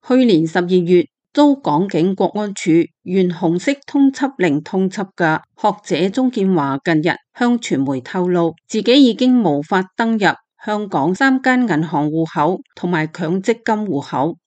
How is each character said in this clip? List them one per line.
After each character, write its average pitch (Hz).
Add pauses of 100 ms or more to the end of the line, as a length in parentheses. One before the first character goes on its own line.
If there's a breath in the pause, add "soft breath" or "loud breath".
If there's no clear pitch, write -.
去 254
年 165
十 175
二 175
月 180 (300)
遭 294
港 196
警 185
國 190
安 208
處 - (320)
沿 180
紅 170
色 277 (140)
通 277
緝 277
令 151
通 190
緝 190 (100)
嘅 160 (220)
學 202
者 170 (120)
鍾 254
建 190
華 139
近 165
日 156 (240)
向 240
傳 139
媒 135
透 180
露， 170 (140)
自 220
己 262
已 226
經 254
無 147
法 185 (140)
登 226
入 202 (380)
香 208
港 175
三 262
間 254
銀 170
行 151
戶 160
口 165 (140)
同 -
埋 156
強 175
積 226
金 214
戶 143
口。 139 (100)